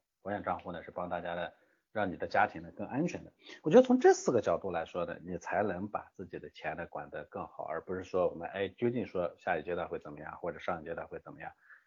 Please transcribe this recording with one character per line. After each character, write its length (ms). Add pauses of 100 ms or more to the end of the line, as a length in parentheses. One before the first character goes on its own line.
(220)
保 80
险 120
账 180
户 120
呢 100
是 80
帮 200
大 100
家 140
的， 180 (400)
让 180
你 60
的 100
家 220
庭 140
呢 120
更 140
安 180
全 160
的。 100 (300)
我 80
觉 60
得 60
从 180
这 140
四 180
个 80
角 180
度 140
来 120
说 200
呢， 200
你 140
才 240
能 240
把 300
自 100
己 140
的 100
钱 260
呢 100
管 240
得 140
更 220
好， 180
而 180
不 120
是 80
说 260
我 60
们， 140
哎， 200
究 220
竟 160
说 320
下 200
一 40
阶 140
段 100
会 140
怎 120
么 60
样， 200
或 120
者 80
上 220
一 40
阶 100
段 120
会 140
怎 120
么 80
样。 120 (340)